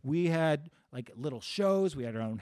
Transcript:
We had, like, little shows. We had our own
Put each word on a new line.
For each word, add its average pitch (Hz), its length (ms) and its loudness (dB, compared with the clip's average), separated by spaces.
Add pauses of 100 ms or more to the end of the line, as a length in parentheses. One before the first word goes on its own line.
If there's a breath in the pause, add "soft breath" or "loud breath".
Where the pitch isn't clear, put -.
We 165 240 2
had, 160 420 2 (220 soft breath)
like, 123 240 -10
little 127 240 -6
shows. 190 560 2
We 127 80 -4
had 117 100 -4
our 113 80 -2
own 110 200 -4